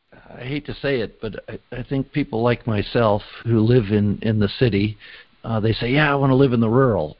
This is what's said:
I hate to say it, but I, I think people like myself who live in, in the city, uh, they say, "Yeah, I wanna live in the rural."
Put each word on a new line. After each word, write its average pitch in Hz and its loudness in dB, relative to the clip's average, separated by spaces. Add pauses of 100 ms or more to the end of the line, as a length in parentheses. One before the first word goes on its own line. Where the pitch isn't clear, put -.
(380)
I 85 -14
hate 143 -8
to 135 -8
say 139 -2
it, 98 -8
but 107 -10
I, 117 -12 (200)
I 127 -8
think 135 -6
people 113 -4
like 120 0
myself 107 0 (220)
who 117 2
live 110 4
in, 104 0
in 107 0
the 101 2
city, 107 0 (460)
uh, 113 -4
they 110 0
say, 117 -4
"Yeah, 147 2
I 139 0
wanna 135 2
live 131 4
in 117 2
the 113 2
rural." 107 2